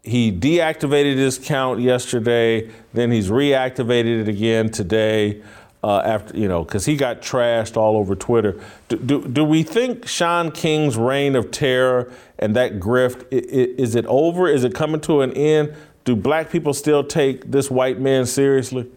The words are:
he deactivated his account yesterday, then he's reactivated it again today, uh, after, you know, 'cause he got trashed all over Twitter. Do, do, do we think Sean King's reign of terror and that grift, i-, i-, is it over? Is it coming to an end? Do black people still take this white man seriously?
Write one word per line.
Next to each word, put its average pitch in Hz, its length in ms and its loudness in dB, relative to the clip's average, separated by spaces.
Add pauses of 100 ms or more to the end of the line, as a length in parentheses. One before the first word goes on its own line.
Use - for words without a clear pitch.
he 117 260 0
deactivated 143 840 0
his 131 220 0
account 131 420 -2
yesterday, 120 880 0 (240)
then 120 160 0
he's 107 200 2
reactivated 123 920 0
it 101 40 -2
again 113 420 0
today, 107 720 0 (400)
uh, 104 180 2
after, - 380 -4
you 104 100 -2
know, 85 180 -2
'cause 98 200 -6
he 151 120 0
got 127 240 -4
trashed 117 560 0
all 110 180 2
over 98 180 0
Twitter. 104 460 0 (300)
Do, 117 80 -2
do, 139 300 -2
do 139 180 0
we 160 180 2
think 233 440 -4
Sean 170 440 -2
King's 156 460 0
reign 135 400 0
of 110 140 -2
terror 127 600 0 (260)
and 107 200 0
that 120 220 0
grift, 123 520 0
i-, 135 60 0
i-, 127 400 0
is 120 180 -2
it 117 120 2
over? 170 420 2
Is 135 160 2
it 120 80 -2
coming 156 280 -2
to 151 200 2
an 127 120 0
end? 151 400 2 (300)
Do 123 140 2
black 151 320 0
people 151 240 -2
still 147 300 2
take 135 460 -2
this 135 220 0
white 131 280 0
man 131 260 2
seriously? 127 720 0